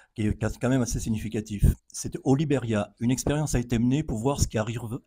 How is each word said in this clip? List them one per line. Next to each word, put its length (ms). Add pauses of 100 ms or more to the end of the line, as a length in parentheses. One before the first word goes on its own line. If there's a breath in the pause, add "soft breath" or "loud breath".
(160 loud breath)
qui 80
est 360
quand 100
même 120
assez 180
significatif. 640 (260)
C'est 320
au 120
Liberia, 640
une 120
expérience 420
a 60
été 180
menée 240
pour 160
voir 240
ce 60
qui 100
arrive, 500